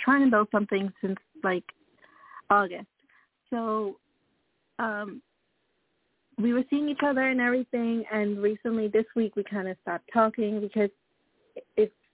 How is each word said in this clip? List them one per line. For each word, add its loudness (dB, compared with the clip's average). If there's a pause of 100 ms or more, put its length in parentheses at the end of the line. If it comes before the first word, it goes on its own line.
trying 4
to 6
build 4
something 0 (100)
since, -4 (260)
like, -2 (840)
August. 2 (640)
So, -4 (840)
um, -6 (1160)
we 2
were 0
seeing 0
each -2
other 2
and 0
everything, 0
and -2
recently -2
this 0 (100)
week 0
we -4
kinda -6
stopped -8
talking 2
because 0 (840)
it 2 (200)